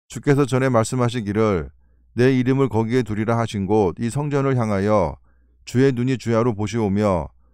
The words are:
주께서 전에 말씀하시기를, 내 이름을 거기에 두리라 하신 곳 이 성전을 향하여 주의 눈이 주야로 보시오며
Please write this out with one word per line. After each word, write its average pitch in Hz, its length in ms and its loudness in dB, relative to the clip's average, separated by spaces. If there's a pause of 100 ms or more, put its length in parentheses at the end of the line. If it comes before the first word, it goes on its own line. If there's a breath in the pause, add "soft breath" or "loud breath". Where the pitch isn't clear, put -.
주께서 143 400 0
전에 127 220 0
말씀하시기를, 110 1000 0 (460)
내 127 240 4
이름을 131 300 2
거기에 113 340 0
두리라 107 360 -2
하신 107 280 -4
곳 101 320 2
이 117 100 -4
성전을 139 480 -2
향하여 101 600 0 (480)
주의 131 260 2
눈이 123 280 -2
주야로 113 360 0
보시오며 101 720 -2 (260)